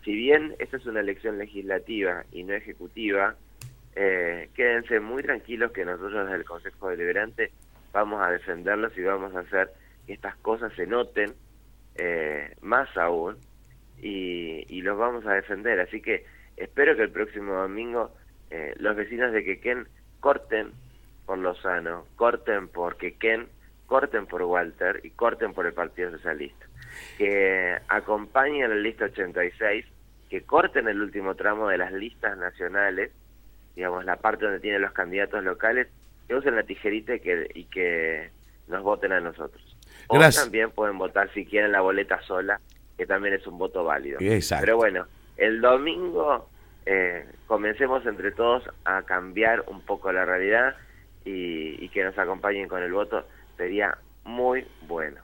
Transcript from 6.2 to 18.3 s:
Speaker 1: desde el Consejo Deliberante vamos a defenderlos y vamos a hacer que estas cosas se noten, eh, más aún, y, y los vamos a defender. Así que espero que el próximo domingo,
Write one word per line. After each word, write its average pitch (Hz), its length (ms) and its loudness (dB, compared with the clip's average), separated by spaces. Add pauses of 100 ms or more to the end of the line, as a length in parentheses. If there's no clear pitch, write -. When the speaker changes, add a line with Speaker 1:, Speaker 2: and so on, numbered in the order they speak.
Speaker 1:
desde 95 140 -4
el 82 80 -6
Consejo 92 420 -10
Deliberante 92 640 -2 (400)
vamos 104 300 0
a 90 80 2
defenderlos 95 680 -2
y 92 60 -6
vamos 95 320 -2
a 90 60 -4
hacer 95 300 0 (360)
que 98 80 -12
estas 98 220 -10
cosas 113 380 -2
se 90 120 -4
noten, 117 480 0 (600)
eh, 78 680 -2
más 123 340 0
aún, 87 400 0 (640)
y, 87 680 -6
y 90 120 -10
los 98 160 -2
vamos 117 300 -2
a 101 80 2
defender. 101 460 0
Así 110 200 -4
que 107 240 -4 (320)
espero 139 400 4
que 113 60 2
el 104 80 2
próximo 101 440 -4
domingo, 107 560 -2 (400)